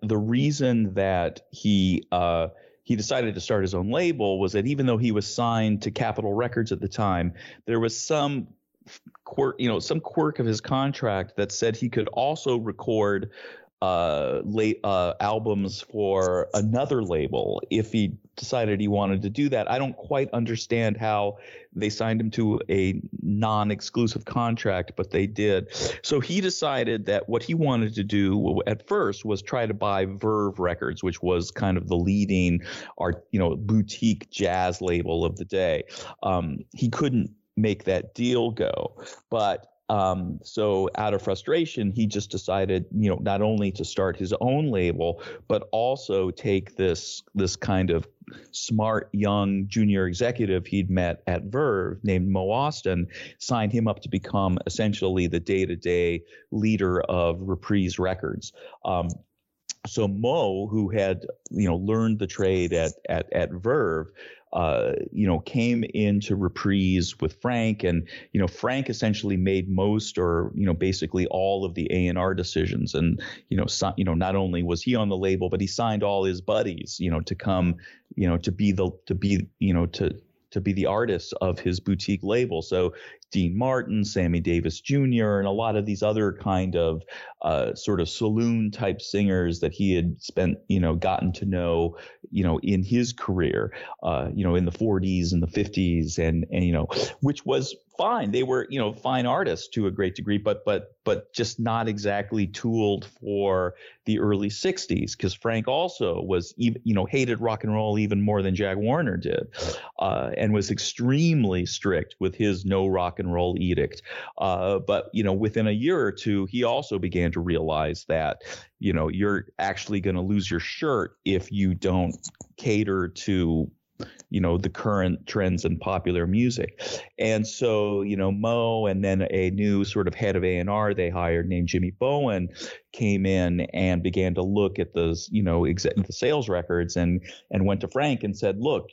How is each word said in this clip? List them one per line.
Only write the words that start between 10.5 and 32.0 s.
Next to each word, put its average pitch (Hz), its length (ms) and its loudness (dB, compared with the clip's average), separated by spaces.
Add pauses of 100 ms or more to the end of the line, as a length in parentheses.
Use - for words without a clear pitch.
contract 127 760 -2
that 101 140 0
said 113 240 0
he 120 140 -2
could 110 180 0
also 131 520 -2
record, 104 760 0 (500)
uh, 76 600 2
late, 107 400 0
uh, 92 360 2
albums 101 640 -2
for 95 720 0
another 120 480 0
label 76 580 0 (100)
if 110 220 0
he 104 240 2 (200)
decided 107 440 -2
he 104 80 0
wanted 98 340 0
to 101 80 -2
do 143 200 0
that. 117 200 0
I 127 80 0
don't 135 180 -4
quite 139 360 -2
understand 117 640 0
how 104 420 0 (360)
they 104 160 -2
signed 113 300 0
him 110 120 -2
to 110 280 2 (100)
a 95 320 2 (200)
non-exclusive 107 1000 0
contract, 117 720 -2
but - 140 -4
they 95 160 2
did. 104 420 0 (340)
So 143 180 0
he 175 200 -2
decided 127 640 -2
that 101 220 0
what 117 140 0
he - 100 -6
wanted 127 440 2
to 104 80 0
do 101 260 4
w-, 101 360 2
at 107 220 -2
first 143 380 0
was 101 160 -2
try 120 240 -2
to 110 80 -2
buy 101 320 0
Verve 101 520 0
Records, 87 440 -2
which 90 200 -2
was 87 280 0
kind 95 260 0
of 90 100 -2
the 90 100 2
leading 92 640 4 (340)